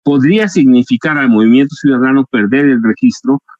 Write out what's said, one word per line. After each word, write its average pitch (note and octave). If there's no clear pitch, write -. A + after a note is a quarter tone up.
podría C#3+
significar C3+
al C3+
Movimiento A#2+
Ciudadano C3
perder B2
el B2+
registro. B2